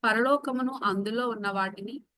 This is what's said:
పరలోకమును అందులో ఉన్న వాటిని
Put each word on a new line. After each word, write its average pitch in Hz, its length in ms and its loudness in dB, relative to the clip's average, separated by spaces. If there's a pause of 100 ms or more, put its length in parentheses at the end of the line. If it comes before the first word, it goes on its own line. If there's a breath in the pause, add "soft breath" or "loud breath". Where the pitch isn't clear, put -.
పరలోకమును 254 800 2
అందులో 208 460 0
ఉన్న 214 200 -2
వాటిని 196 520 -4 (160)